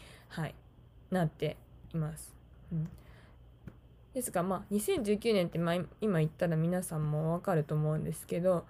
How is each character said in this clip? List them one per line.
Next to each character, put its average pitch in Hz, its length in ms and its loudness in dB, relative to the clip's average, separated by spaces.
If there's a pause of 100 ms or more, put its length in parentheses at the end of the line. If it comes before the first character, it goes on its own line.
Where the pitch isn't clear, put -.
(280)
は - 180 -6
い、 - 100 -8 (540)
な 180 140 2
っ 156 60 4
て - 280 -4 (360)
い 165 40 -4
ま 156 180 -2
す。 - 200 -16 (360)
う 175 40 -2
ん。 160 140 -2 (1200)
で 254 80 -2
す - 80 -2
が、 175 140 0
ま 185 140 0
あ、 196 120 -10
二 208 100 2
千 330 240 2
十 208 140 4
九 226 160 2
年 180 140 4
っ - 20 -8
て、 - 80 -4
ま 170 140 2
あ、 175 40 2 (260)
今 202 180 2
言 156 80 4
っ - 20 -6
た 175 180 -2
ら 165 80 2
皆 175 280 2
さ 170 140 -6
ん 151 120 0
も 156 240 0
わ 175 60 0
か 180 160 0
る 151 80 4
と 151 100 -4
思 151 200 2
う 156 40 0
ん 156 60 -2
で 156 100 -2
す - 140 -12
け 180 140 -2
ど、 180 280 4